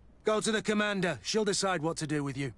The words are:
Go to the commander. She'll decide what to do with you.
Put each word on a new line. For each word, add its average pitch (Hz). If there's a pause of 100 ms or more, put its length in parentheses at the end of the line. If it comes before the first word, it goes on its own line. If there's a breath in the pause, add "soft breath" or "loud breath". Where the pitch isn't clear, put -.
(260)
Go 214
to 214
the 220
commander. 202
She'll 214
decide 190
what 160
to 156
do 147
with 139
you. 139